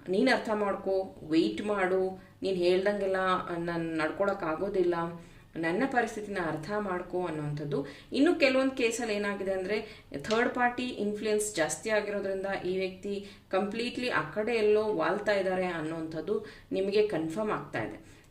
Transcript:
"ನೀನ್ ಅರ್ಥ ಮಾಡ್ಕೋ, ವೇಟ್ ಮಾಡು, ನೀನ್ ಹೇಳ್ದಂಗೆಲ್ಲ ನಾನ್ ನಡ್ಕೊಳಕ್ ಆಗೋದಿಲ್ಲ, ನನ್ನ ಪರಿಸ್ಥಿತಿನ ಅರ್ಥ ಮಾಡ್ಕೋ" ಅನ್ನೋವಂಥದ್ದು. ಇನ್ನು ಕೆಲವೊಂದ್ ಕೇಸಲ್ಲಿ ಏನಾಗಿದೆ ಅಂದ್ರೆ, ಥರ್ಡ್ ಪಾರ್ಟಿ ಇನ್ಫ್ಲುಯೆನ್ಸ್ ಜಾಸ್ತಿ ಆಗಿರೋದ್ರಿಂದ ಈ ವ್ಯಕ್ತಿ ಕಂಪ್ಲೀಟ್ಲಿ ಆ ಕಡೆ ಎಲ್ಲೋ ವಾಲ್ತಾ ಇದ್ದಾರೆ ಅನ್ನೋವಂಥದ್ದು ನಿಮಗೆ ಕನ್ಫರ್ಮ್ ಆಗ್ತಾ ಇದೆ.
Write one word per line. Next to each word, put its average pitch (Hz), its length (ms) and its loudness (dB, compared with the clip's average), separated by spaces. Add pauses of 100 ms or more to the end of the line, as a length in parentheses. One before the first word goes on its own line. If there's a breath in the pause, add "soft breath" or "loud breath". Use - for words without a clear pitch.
"ನೀನ್ 208 200 4
ಅರ್ಥ 233 260 2
ಮಾಡ್ಕೋ, 190 600 0 (120)
ವೇಟ್ 180 340 2
ಮಾಡು, 190 600 0 (180 loud breath)
ನೀನ್ 185 140 0
ಹೇಳ್ದಂಗೆಲ್ಲ 190 600 2 (420)
ನಾನ್ 170 220 -2
ನಡ್ಕೊಳಕ್ 165 640 0
ಆಗೋದಿಲ್ಲ, 175 500 0 (600 loud breath)
ನನ್ನ 165 300 0
ಪರಿಸ್ಥಿತಿನ 220 580 -2
ಅರ್ಥ 156 340 -4
ಮಾಡ್ಕೋ" 180 480 -2
ಅನ್ನೋವಂಥದ್ದು. 151 600 -4 (260 loud breath)
ಇನ್ನು 294 220 4
ಕೆಲವೊಂದ್ 262 380 4
ಕೇಸಲ್ಲಿ 226 420 0
ಏನಾಗಿದೆ 202 380 -2
ಅಂದ್ರೆ, 190 540 -4 (120)
ಥರ್ಡ್ 226 360 0
ಪಾರ್ಟಿ 247 280 0
ಇನ್ಫ್ಲುಯೆನ್ಸ್ 208 720 -2
ಜಾಸ್ತಿ 160 360 -2
ಆಗಿರೋದ್ರಿಂದ 202 560 0 (200)
ಈ 185 120 0
ವ್ಯಕ್ತಿ 196 480 -4 (240 loud breath)
ಕಂಪ್ಲೀಟ್ಲಿ 226 580 0
ಆ 156 220 0
ಕಡೆ 214 220 -2
ಎಲ್ಲೋ 214 420 4
ವಾಲ್ತಾ 175 380 2
ಇದ್ದಾರೆ 185 340 2
ಅನ್ನೋವಂಥದ್ದು 165 800 -4 (260 loud breath)
ನಿಮಗೆ 196 360 4
ಕನ್ಫರ್ಮ್ 208 420 -2
ಆಗ್ತಾ 143 320 -4
ಇದೆ. - 260 -10 (220 loud breath)